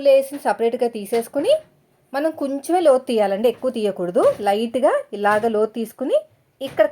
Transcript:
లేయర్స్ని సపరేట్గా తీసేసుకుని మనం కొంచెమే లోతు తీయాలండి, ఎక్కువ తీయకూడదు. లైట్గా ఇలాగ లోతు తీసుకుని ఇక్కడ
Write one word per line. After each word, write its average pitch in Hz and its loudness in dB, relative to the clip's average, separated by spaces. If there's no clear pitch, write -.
లేయర్స్ని 269 4
సపరేట్గా 233 0
తీసేసుకుని 233 -2
మనం 311 -2
కొంచెమే 285 -2
లోతు 254 4
తీయాలండి, 208 2
ఎక్కువ 262 -4
తీయకూడదు. 196 -2
లైట్గా 233 0
ఇలాగ 208 2
లోతు 214 0
తీసుకుని 262 -4
ఇక్కడ 302 2